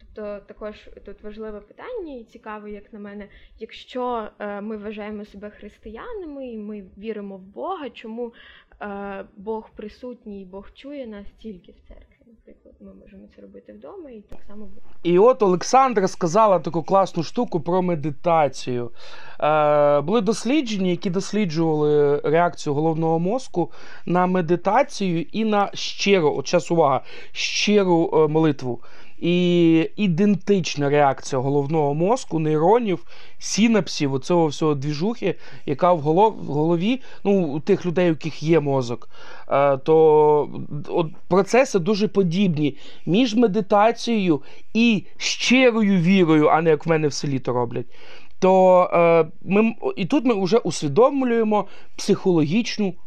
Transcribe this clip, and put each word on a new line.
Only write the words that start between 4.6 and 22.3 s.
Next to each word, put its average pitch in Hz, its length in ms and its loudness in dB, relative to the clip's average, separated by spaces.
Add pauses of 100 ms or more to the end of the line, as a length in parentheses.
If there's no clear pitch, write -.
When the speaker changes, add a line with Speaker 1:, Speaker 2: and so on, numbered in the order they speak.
Speaker 1:
ми 214 160 -10
вважаємо 208 480 -12
себе 208 260 -16
християнами, 277 1000 -14
і 226 100 -12
ми 208 260 -12 (140)
віримо 202 380 -10
в 185 60 -20
Бога, 240 480 -10
чому, 233 420 -12 (500)
е, 202 420 -10 (120)
Бог 220 340 -10
присутній, 214 760 -16
Бог 190 280 -18
чує 277 340 -14
нас 202 200 -16 (120)
тільки 208 340 -18
в - 160 -20
церкві? - 300 -20 (300)
Наприклад, - 320 -20
ми 196 220 -20
можемо 202 200 -20 (140)
це 208 60 -20
робити 196 300 -20
вдома, 285 380 -18
і 220 100 -20
так - 260 -12
само 214 180 -8
Бог. - 200 -8 (180)
Speaker 2:
І 175 160 2
от 247 240 6
Олександра 202 680 2
сказала 190 500 2
таку 160 240 -4
класну 180 400 0
штуку 190 380 -4
про 175 220 0
медитацію. 147 1080 -2 (500)
Е, 147 600 4
були 196 200 0
дослідження, 214 720 0
які 175 200 -2
досліджували 156 1120 0
реакцію 160 540 0